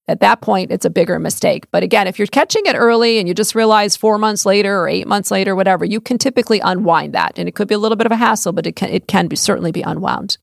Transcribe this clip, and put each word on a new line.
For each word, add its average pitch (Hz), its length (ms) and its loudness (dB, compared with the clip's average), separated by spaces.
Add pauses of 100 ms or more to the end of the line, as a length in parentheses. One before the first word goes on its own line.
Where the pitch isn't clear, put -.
at - 140 -2
that 214 220 2
point, 196 280 0
it's 185 140 -4
a 175 60 2
bigger 170 280 0
mistake. 160 520 -2
But 175 120 0
again, 196 240 2
if 180 120 -8
you're 208 80 0
catching 349 400 0
it 269 100 0
early 233 420 2
and 190 80 0
you 175 60 -2
just 208 220 -2
realize 214 420 2
four 214 220 2
months 214 260 -2
later 196 340 2
or 170 80 0
eight 180 200 -2
months 208 240 -2
later, 190 260 0
whatever, 185 300 2
you 214 120 -2
can 226 200 -2
typically 233 420 0
unwind 165 540 0
that. - 240 0
And 175 100 -4
it 175 60 -12
could 202 140 -4
be 214 60 2
a 208 40 0
little 214 180 0
bit 220 80 0
of 226 80 2
a 233 40 0
hassle, 220 360 0
but 170 140 -4
it - 100 -6
can, - 140 -4
it 180 180 -4
can 175 200 0
be, 151 80 -4
certainly 175 360 -2
be 180 80 -6
unwound. 160 640 -4